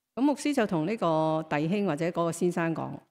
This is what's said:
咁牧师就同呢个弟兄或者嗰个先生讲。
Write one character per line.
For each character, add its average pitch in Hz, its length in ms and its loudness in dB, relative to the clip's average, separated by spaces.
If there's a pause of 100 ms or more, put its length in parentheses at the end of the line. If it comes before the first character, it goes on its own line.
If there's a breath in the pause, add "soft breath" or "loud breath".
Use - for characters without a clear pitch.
(140)
咁 226 60 -6
牧 277 160 4
师 294 160 -2
就 247 140 2
同 165 180 0
呢 196 140 -2
个 160 500 2
弟 151 180 0
兄 202 200 0
或 151 100 0
者 165 120 -2
嗰 170 180 0
个 165 40 0
先 175 220 0
生 165 220 0
讲。 139 260 -8 (100)